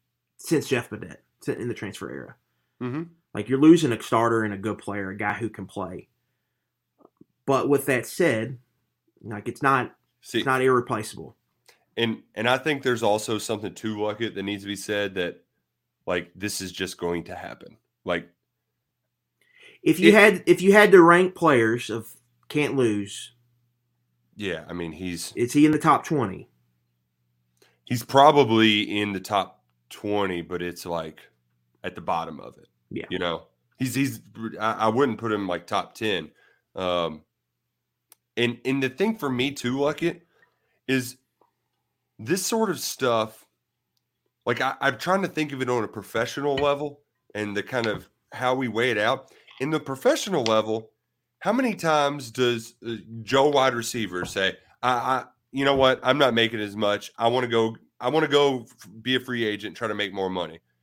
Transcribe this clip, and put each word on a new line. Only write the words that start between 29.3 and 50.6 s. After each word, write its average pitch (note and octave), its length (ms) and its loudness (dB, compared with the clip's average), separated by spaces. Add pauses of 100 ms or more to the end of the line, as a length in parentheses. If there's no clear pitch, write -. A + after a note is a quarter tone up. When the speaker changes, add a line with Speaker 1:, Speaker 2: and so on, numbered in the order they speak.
Speaker 2:
twenty, G2+ 520 -4
but E2+ 200 -8
it's, F2 240 -10
like, E2 340 -8 (640)
at F#2 120 -10
the F2 60 -14
bottom E2 380 -6
of - 180 -18
it. - 100 -20 (220)
Speaker 1:
Yeah. - 200 -10
Speaker 2:
You E2+ 100 -4
know? E2+ 280 -4 (300)
He's, B2+ 180 -4
he's, B2+ 260 -2 (380)
I, G#2+ 140 -2
I A2 140 0
wouldn't A2+ 300 2
put A2+ 140 -4
him, G2+ 160 -2
like, F2 200 -6
top G2 260 -4
ten. F2+ 380 -4 (440)
Um, F2 460 -4 (1160)
and, A#2+ 280 0
and C3+ 160 0
the C3 80 -2
thing G#3+ 280 -2
for D3 120 -6
me, B2+ 220 -2
too, B2+ 260 -6
Luckett, D3+ 440 -2 (680)
is B2+ 300 -2 (1000)
this D#3 280 -4
sort A3 240 0
of D3 100 -4
stuff, A2+ 640 -2 (1000)
like, A#2+ 160 0
I, C3 180 -2
I'm C3 180 0
trying F#3+ 260 0
to F3 40 -4
think D#3 240 -4
of C3 100 -8
it B2+ 80 -2
on A#2+ 140 0
a G2+ 40 -4
professional B2 680 -4
level C#3+ 460 -2 (340)
and G#2 200 -6
the G2+ 80 -2
kind A#2+ 240 -4
of G2 220 -6 (220)
how B2+ 240 -2
we C3 120 -2
weigh A#2 240 0
it G#2+ 60 0
out. A#2+ 340 -2 (280)
In C#3 100 -4
the D#3 100 -2
professional F3 640 -2
level, A2 480 0 (480)